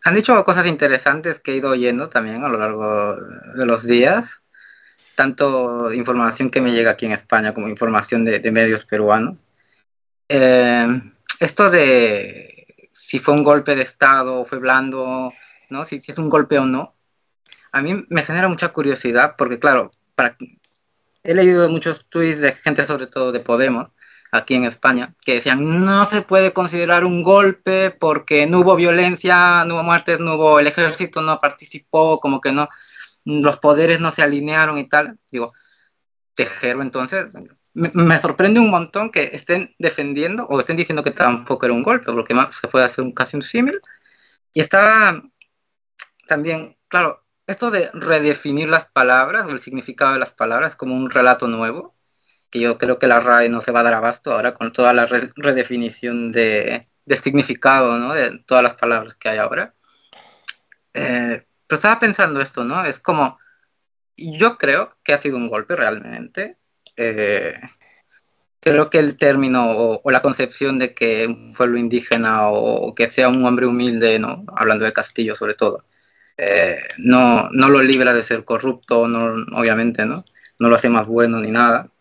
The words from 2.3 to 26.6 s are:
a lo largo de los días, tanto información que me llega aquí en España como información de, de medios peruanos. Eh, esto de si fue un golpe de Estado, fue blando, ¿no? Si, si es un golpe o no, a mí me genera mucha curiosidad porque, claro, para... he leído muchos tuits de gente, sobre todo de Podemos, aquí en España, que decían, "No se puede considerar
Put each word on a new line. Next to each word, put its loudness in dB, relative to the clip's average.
a -4
lo -2
largo -4
de -2
los -2
días, 2
tanto -2
información -2
que 0
me 0
llega 2
aquí -6
en -6
España -2
como -8
información -2
de, 0
de -2
medios 0
peruanos. 0
Eh, 4
esto 2
de 2
si -8
fue 2
un 2
golpe 4
de -2
Estado, 2
fue -10
blando, -2
¿no? -12
Si, -12
si -16
es -12
un -4
golpe 2
o 2
no, -4
a 0
mí -4
me -4
genera -2
mucha -4
curiosidad -2
porque, -4
claro, 2
para... -2
he -2
leído 4
muchos -6
tuits -2
de 2
gente, -2
sobre -6
todo -4
de -6
Podemos, -2
aquí 0
en 2
España, -2
que 0
decían, 0
"No 4
se -2
puede 2
considerar 0